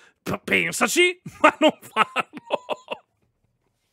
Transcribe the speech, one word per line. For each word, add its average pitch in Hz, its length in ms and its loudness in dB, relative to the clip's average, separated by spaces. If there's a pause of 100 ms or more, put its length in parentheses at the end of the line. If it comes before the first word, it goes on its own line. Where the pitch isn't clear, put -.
<laughs> - 160 -20
P-, - 220 -8
pensaci, 240 760 0 (120)
<laughs> - 100 -20
ma - 200 4
non 311 200 6
farlo. - 1200 -8 (880)